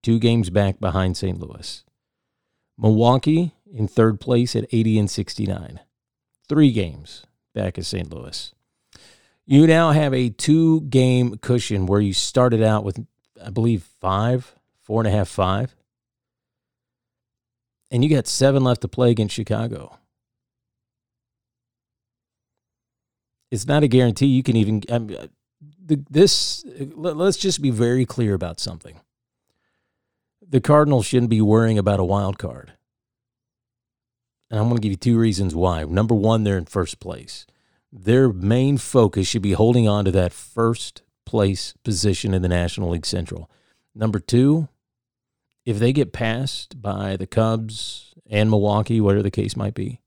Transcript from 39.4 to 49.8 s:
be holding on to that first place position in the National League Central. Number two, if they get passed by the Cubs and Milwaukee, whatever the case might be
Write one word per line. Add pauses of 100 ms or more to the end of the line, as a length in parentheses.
be
holding
on
to
that
first (240)
place (120)
position
in
the
National
League
Central. (440)
Number
two, (960)
if
they
get
passed
by
the
Cubs (160)
and
Milwaukee,
whatever
the
case
might
be